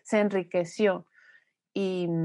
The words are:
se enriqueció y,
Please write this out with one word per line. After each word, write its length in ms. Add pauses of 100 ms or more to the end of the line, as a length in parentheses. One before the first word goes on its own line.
se 180
enriqueció 880 (680)
y, 340 (160)